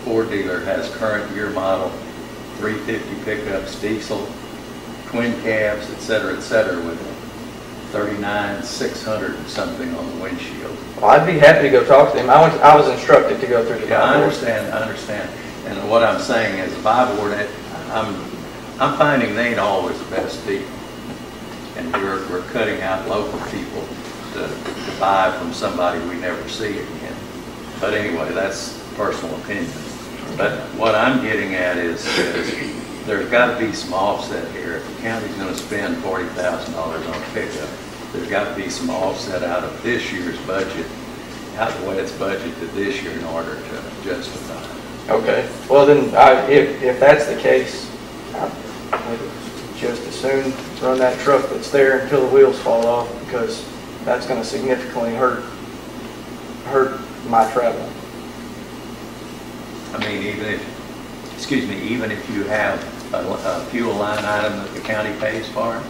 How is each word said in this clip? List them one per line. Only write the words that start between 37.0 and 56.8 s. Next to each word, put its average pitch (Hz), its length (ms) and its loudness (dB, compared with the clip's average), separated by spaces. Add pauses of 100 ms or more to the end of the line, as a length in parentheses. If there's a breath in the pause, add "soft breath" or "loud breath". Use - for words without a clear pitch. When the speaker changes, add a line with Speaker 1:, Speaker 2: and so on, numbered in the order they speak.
Speaker 1:
on 80 80 -6
a - 180 -8
pickup, - 360 -6 (440)
there's 85 160 -6
gotta 101 260 -2
be 95 140 -6
some - 220 -4
offset 92 520 -2
out 87 220 -2
of - 180 -8
this 87 300 -2
year's 87 280 -4
budget, 92 460 -4 (680)
out - 240 0
the - 80 -4
way - 100 -2
it's - 140 -4
budgeted 85 600 -6
this 98 280 -2
year 85 100 -6
in 82 120 -6
order 82 320 -6
to - 260 -10 (220)
justify - 580 -6
it. - 480 -10
Speaker 2:
Okay. - 400 2 (200)
Well, 139 160 10
then, 135 280 8
I, 131 360 10
if, 135 320 6
if 123 180 2
that's 143 260 8
the 113 140 0
case, - 500 2 (440)
I - 760 -6
would 113 100 -4 (560)
just 120 300 -4
as - 80 -8
soon 135 380 0 (280)
run 131 180 2
that 127 220 4
truck 139 300 4
that's - 200 -4
there 135 300 6
until 131 280 2
the 127 60 2
wheels 135 260 10
fall 117 260 2
off, 120 380 0
because 113 440 -4 (360)
that's 123 220 0
gonna 117 180 -2
significantly 123 720 -2
hurt, 127 280 2 (1200)
hurt 135 340 2 (280)